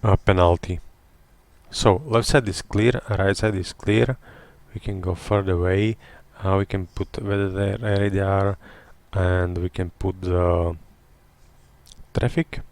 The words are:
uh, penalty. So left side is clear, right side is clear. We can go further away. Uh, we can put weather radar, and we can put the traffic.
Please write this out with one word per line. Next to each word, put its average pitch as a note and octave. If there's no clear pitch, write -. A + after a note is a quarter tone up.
uh, G2+
penalty. F2
So G2+
left A#2
side C3
is F#2+
clear, A2
right G2
side F2+
is F#2
clear. A#2
We G#2+
can G2
go F2+
further G2
away. F#2+
Uh, G2
we G2
can F#2+
put -
weather G2+
radar, G2
and F2+
we F2+
can F2+
put F#2
the F2
traffic. -